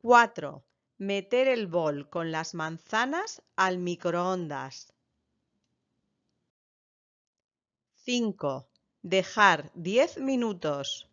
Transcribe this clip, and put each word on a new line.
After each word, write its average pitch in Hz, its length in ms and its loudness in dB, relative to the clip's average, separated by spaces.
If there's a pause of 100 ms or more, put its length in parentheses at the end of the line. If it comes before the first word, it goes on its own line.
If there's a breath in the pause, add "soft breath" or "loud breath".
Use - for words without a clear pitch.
Cuatro. 226 600 4 (340)
Meter 202 520 0
el 233 180 0
bol 151 420 -2
con 165 220 -4
las 160 220 -6
manzanas 220 880 -6 (120)
al 185 220 0
microondas. 175 1160 -4 (3000)
Cinco. 196 640 -2 (360)
Dejar 180 720 2
diez 214 420 0
minutos. 208 960 -4